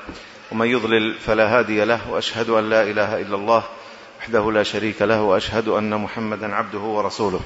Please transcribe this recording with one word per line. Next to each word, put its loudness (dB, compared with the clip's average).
ومن 0
يضلل 2
فلا 2
هادي 2
له، 0
وأشهد -2
أن 2
لا 4
إله 0
إلا -4
الله 2
وحده 0
لا 4
شريك -2
له، 4
وأشهد 2
أن 0
محمدا -6
عبده -4
ورسوله. -2